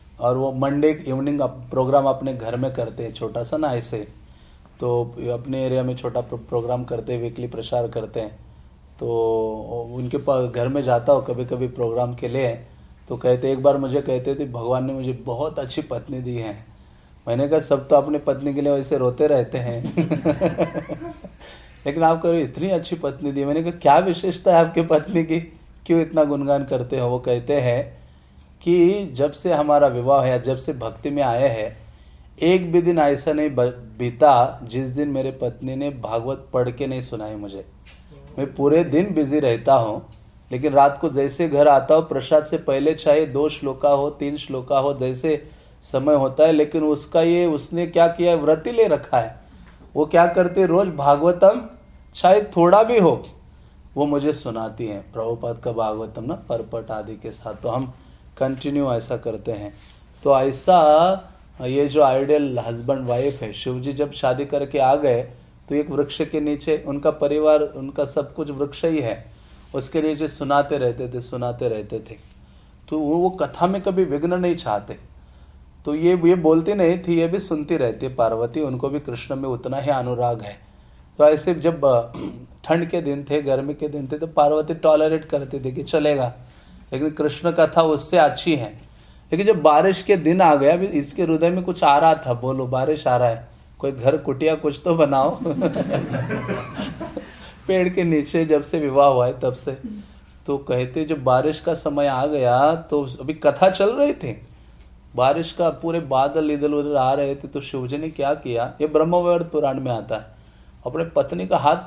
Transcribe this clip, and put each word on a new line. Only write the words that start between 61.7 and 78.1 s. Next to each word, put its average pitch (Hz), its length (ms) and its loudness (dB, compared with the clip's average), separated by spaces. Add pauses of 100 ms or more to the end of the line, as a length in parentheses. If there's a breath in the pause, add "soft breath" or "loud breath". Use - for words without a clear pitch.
जो 143 160 4
आइडियल 139 560 2
हस्बैंड 120 480 -4
वाइफ 131 340 -2
है, 104 120 -8
शिव 127 260 -6
जी 135 140 -6
जब 143 180 -4
शादी 135 340 -2
करके 143 340 -4
आ 131 160 4
गए, 131 260 2 (480 soft breath)
तो 143 60 -2
एक 147 140 -2
वृक्ष 143 320 -2
के 156 200 -4
नीचे 147 460 -2
उनका 143 240 -2
परिवार, 151 480 2
उनका 139 460 -6
सब 143 280 -6
कुछ 151 160 -8
वृक्ष 143 360 -6
ही 160 140 0
है, 117 360 -6 (400 soft breath)
उसके 139 260 -4
नीचे 156 260 -2
सुनाते 143 500 0
रहते 123 320 -2
थे, 123 120 -8
सुनाते 123 480 -6
रहते 107 300 -6
थे। 110 180 -18 (720 soft breath)
तो 151 100 -4
वो, 151 160 0
वो 175 140 2
कथा 170 380 -2
में 190 140 0
कभी 185 220 0
विघ्न 151 300 -2
नहीं 180 220 0
चाहते। 104 420 -6 (880 soft breath)
तो 147 100 -4
ये, 170 300 2
ये 180 100 6
बोलती 165 380 4
नहीं 180 260 2
थी, 170 200 0
ये 165 80 2
भी 185 120 -2
सुनती 160 380 -4
रहती 127 280 -2
है 127 100 -8